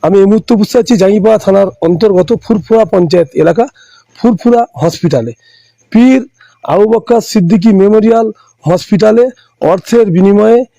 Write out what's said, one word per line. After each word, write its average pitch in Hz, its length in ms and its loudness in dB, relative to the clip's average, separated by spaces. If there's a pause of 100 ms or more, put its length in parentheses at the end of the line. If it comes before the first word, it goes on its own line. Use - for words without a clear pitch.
আমি 165 180 0
এই 196 80 4
মুহূর্তে 220 240 0
উপস্থিত 214 300 -2
আছি 254 180 -2
জাঙ্গিপাড়া 208 440 0
থানার 196 220 0 (180)
অন্তর্গত 180 440 0 (140)
ফুরফুরা 220 400 -2 (100)
পঞ্চায়েত 170 360 0 (120)
এলাকা, 165 240 0 (520)
ফুরফুরা 233 440 0 (200)
হসপিটালে। 139 520 -4 (580)
পীর 254 300 2 (420)
আবু 185 260 0
বক্কর 226 320 -2 (100)
সিদ্দিকী 190 380 0 (120)
মেমোরিয়াল 220 460 2 (380)
হসপিটালে 214 600 0 (460)
অর্থের 220 340 0 (100)
বিনিময়ে 208 440 2 (200)